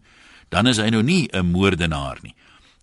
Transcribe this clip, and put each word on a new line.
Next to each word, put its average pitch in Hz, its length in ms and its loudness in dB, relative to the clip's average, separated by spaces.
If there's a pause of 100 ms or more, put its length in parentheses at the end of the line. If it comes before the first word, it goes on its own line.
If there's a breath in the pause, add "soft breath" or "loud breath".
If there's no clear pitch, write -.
(500 soft breath)
dan 101 180 2
is 123 100 2
hy 107 120 0
nou 110 140 2
nie 165 300 2
'n 92 180 0
moordenaar 85 720 0
nie. 55 100 -18 (500 soft breath)